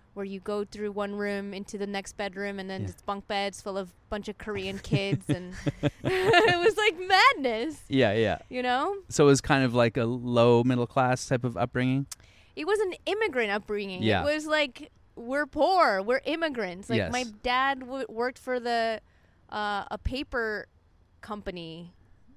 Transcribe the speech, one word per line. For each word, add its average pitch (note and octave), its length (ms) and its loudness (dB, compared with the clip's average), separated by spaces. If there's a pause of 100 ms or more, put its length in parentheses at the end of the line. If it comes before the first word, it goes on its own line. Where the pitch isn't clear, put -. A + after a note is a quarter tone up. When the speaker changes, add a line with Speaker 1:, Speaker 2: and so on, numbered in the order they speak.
(120)
Speaker 1:
where G3+ 140 -8
you G3 120 -8
go G#3 280 -4
through G#3 260 -6
one G3+ 220 -4
room G3+ 400 -4
into G3+ 240 -10
the G3+ 80 -4
next G3+ 320 -6
bedroom G3+ 420 -6
and F#3+ 80 -10
then F#3+ 140 -6
Speaker 2:
Yeah. G2 80 -6
Speaker 1:
it's - 120 -14
bunk G3+ 240 -8
beds G3+ 360 -4
full G3 160 -6
of F#3 160 -8 (160)
bunch G#3 180 -8
of G#3 100 -8
Korean G3 400 -6
kids G3 460 -2
Speaker 2:
<laughs> - 60 -6
Speaker 1:
and F3+ 240 -4 (140)
<laughs> - 140 -4
it F#4+ 760 2
was F4+ 180 4
like G#4 240 2
madness. E4 880 2
Speaker 2:
Yeah, B2 240 4
yeah. G#2+ 260 2 (120)
Speaker 1:
You B3+ 120 -6
know? C#4 360 0 (100)
Speaker 2:
So - 160 4
it C#3+ 40 10
was C#3 120 8
kind C3+ 240 2
of B2 100 0
like A#2+ 220 4
a B2 80 0
low A#2+ 580 6
middle B2 240 2
class B2+ 400 2
type B2 160 0
of A#2+ 140 -4
upbringing? C3 500 0 (480)
Speaker 1:
It D4+ 120 -8
was G4+ 140 2
an F#4+ 140 -2 (120)
immigrant D#4 440 0
upbringing. G3+ 520 -4
Speaker 2:
Yeah. G#2 260 2
Speaker 1:
It D4 60 2
was D4+ 120 -4
like, D4+ 460 -2 (240)
we're C4+ 300 -4
poor, D4 560 4
we're A#3+ 240 0
immigrants. A#3+ 640 -4
Like, A3+ 80 2
Speaker 2:
Yes. G#3 140 -2
Speaker 1:
my B3+ 120 -2 (180)
dad C4 380 0
w-, C4 300 -8
worked A#3+ 280 -4
for B3+ 220 -4
the, A#3 400 -2 (480)
uh, G#3 420 -4
a G#3+ 80 -6
paper A#3 680 -4 (560)
company. F3 720 -12 (420)